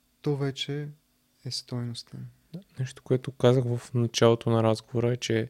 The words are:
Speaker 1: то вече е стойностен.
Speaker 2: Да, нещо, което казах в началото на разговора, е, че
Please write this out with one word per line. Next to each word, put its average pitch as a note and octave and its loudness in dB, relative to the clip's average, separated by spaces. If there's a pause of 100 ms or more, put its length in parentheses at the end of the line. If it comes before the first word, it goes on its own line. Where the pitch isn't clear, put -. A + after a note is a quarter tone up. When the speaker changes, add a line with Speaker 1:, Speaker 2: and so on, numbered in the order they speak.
(220)
Speaker 1:
то D3 0
вече C#3+ -4 (560)
е B2 -8
стойностен. B2 -8 (260)
Speaker 2:
Да, E3+ -12 (200)
нещо, - -8
което C3 -2
казах B2+ 4
в A#2+ -6
началото A#2 4
на A2+ 2
разговора, A#2 0
е, B2 -2
че A2+ -2